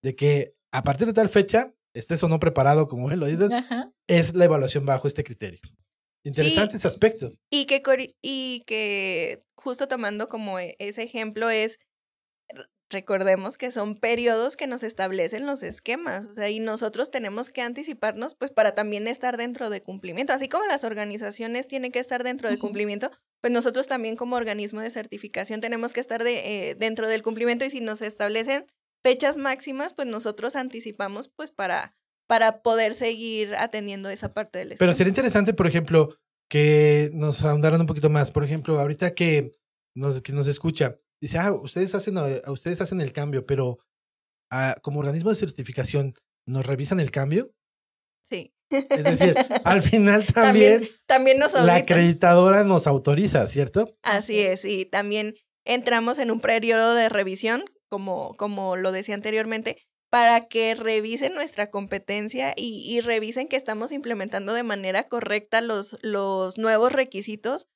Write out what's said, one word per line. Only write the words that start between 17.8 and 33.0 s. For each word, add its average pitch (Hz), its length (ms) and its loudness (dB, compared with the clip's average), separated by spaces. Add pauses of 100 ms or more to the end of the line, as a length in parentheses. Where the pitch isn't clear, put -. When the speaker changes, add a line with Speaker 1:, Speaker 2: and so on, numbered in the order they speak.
Speaker 3:
pues, 277 160 -8
para 214 220 4
también 208 340 -4
estar 240 300 -4
dentro 240 320 -8
de 196 140 -8
cumplimiento. 190 500 -6
Así 269 160 -4
como 349 160 -2
las 294 180 -2
organizaciones 220 840 -8
tienen 254 240 -8
que 254 80 -2
estar 247 240 -6
dentro 254 260 -6
de 247 60 0
Speaker 2:
Ujú. 247 60 -10
Speaker 3:
cumplimiento, 208 500 -6 (300)
pues 240 120 0
nosotros 254 340 0
también 226 280 -6
como 247 200 -6
organismo 214 460 -6
de 226 80 -8
certificación 214 720 -10
tenemos 233 320 -6
que 233 60 -4
estar 233 240 -6
de, 208 480 -4
eh, - 40 -10
dentro 220 320 -4
del 220 140 -2
cumplimiento 233 420 -2
y 269 60 -4
si 277 100 -8
nos 214 220 -6
establecen 226 640 -4 (380)
fechas 277 340 2
máximas, 277 560 -6
pues 277 140 -6
nosotros 220 480 -6
anticipamos, 220 800 -8
pues, 311 160 -12
para, 180 440 -6 (320)
para 220 360 4
poder 226 320 2
seguir 220 600 -4